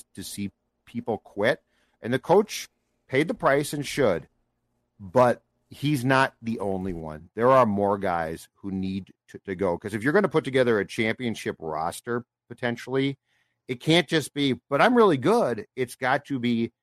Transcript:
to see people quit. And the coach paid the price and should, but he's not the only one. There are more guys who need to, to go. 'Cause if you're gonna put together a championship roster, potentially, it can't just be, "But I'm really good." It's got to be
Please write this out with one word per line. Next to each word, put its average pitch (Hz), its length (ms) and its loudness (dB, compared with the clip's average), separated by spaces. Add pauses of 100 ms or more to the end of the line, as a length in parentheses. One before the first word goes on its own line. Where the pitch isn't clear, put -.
(160)
to 98 80 -12
see 101 280 -8 (340)
people 117 340 -6
quit. 113 420 0 (400)
And 117 120 -4
the 131 60 0
coach - 480 2 (400)
paid 156 220 0
the 254 40 -2
price 143 380 0
and 147 140 -6
should, 98 420 0 (720)
but 117 420 2 (280)
he's 139 340 -2
not 135 380 2
the 113 180 -6
only 95 320 -4
one. 80 440 -12
There 117 140 2
are 131 160 6
more 101 320 0
guys 85 580 -4
who 98 160 -10
need 95 420 -6 (160)
to, - 100 -16
to 98 160 -8
go. 87 220 0
'Cause 101 160 -8
if 107 100 -4
you're 139 100 2
gonna 196 140 4
put 156 160 0
together 127 360 2
a 95 60 -2
championship 113 720 -4
roster, 82 680 -6 (240)
potentially, 131 680 -4 (520)
it 127 100 -6
can't 165 280 2
just 156 260 -2
be, 139 200 0 (160)
"But 143 120 2
I'm 233 140 4
really 202 220 6
good." 131 500 0 (100)
It's 127 180 -4
got 135 300 -2
to 135 140 -4
be 117 320 0 (100)